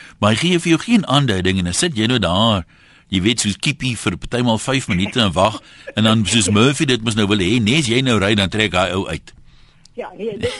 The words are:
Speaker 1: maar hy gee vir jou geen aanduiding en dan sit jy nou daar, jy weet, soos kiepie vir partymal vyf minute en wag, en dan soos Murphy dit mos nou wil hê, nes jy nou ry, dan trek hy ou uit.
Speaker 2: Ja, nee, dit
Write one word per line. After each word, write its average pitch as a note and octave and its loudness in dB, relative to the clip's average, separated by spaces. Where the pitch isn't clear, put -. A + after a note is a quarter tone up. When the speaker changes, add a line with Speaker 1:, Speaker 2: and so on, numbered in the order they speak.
Speaker 1:
maar G#2 2
hy A2 2
gee F3 2
vir E3+ -2
jou D#3+ 4
geen A3+ 2
aanduiding F#2+ 0
en F#2 0
dan F2 -4
sit E3+ -2
jy G#2+ 0
nou B2 2
daar, G2 0
jy F#2+ 0
weet, A#2+ 2
soos G2+ -2
kiepie C3 -4
vir F2+ -4
partymal B2 -2
vyf C3 -4
minute A#2+ -2
en G#2+ 2
wag, F#2+ 0
en G#2+ 0
dan A2 2
soos G2 0
Murphy C3 2
dit B2+ 0
mos G#2+ -2
nou G#2+ 0
wil G#2 2
hê, G2 0
nes B2 2
jy A#2+ 2
nou B2 2
ry, G2+ 2
dan G2 0
trek G#2 -2
hy F#2 2
ou F#2+ -2
uit. - -10
Speaker 2:
Ja, - -12
nee, G#3 -8
dit A#4+ -6